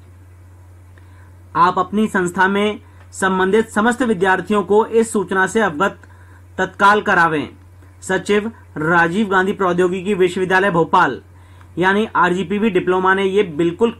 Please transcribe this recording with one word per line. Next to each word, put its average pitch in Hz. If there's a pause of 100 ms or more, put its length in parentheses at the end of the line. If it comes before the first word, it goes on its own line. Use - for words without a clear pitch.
(1600)
आप 180
अपनी 202
संस्था 185
में 202 (340)
संबंधित 190
समस्त 233
विद्यार्थियों 190
को 208
इस 226
सूचना 190
से 214
अवगत 190 (580)
तत्काल 202
करावें। 165 (520)
सचिव, 202 (260)
राजीव 170
गांधी 190
प्रौद्योगिकी 180
विश्वविद्यालय 185
भोपाल, 160 (560)
यानी 190 (100)
आरजीपीवी 180
डिप्लोमा 185
ने 196
ये 196
बिल्कुल 170